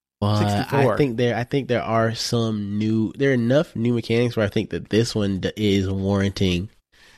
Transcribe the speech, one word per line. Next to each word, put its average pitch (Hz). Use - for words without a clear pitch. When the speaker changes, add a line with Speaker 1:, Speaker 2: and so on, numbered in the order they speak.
Speaker 1:
sixty-four. 104
Speaker 2:
But 117
I -
think 131
there, 120
I 117
think 131
there 117
are 113
some 107
new, 110
there 139
are 135
enough 123
new 117
mechanics 117
where 107
I 98
think 107
that -
this 113
one 98
d-, 90
is 98
warranting 98